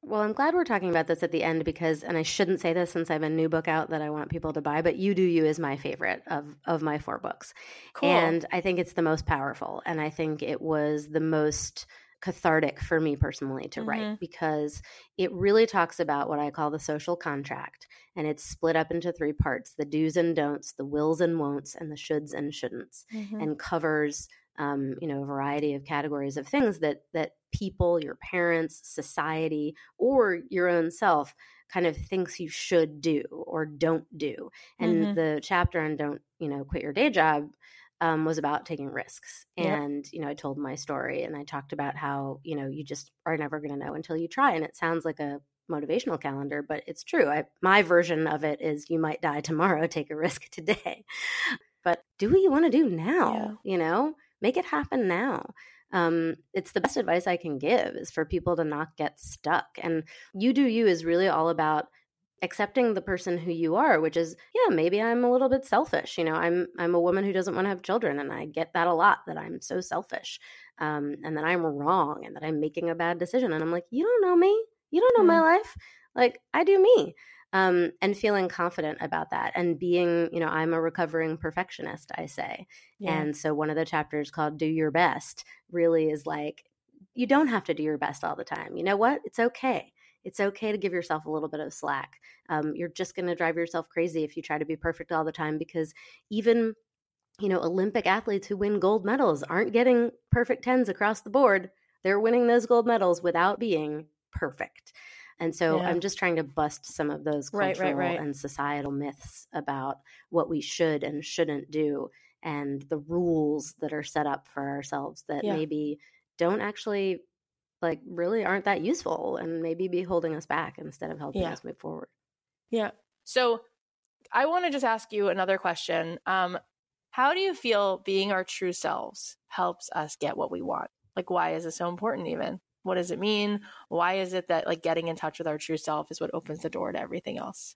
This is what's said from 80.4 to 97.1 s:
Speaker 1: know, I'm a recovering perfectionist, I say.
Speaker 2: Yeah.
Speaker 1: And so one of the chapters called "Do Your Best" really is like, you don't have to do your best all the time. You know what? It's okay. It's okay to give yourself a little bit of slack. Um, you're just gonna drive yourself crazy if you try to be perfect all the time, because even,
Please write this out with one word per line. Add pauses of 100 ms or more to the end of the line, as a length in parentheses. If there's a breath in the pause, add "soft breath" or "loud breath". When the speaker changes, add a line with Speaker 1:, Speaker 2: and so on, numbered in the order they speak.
Speaker 1:
know,
I'm
a
recovering
perfectionist,
I
say. (320 loud breath)
Speaker 2:
Yeah.
Speaker 1:
And
so
one
of
the
chapters
called
"Do
Your
Best" (260 loud breath)
really
is
like, (480)
you
don't
have
to
do
your
best
all
the
time.
You
know
what?
It's
okay. (320 soft breath)
It's
okay
to
give
yourself
a
little
bit
of
slack. (300 loud breath)
Um,
you're
just
gonna
drive
yourself
crazy
if
you
try
to
be
perfect
all
the
time,
because (360 loud breath)
even, (640)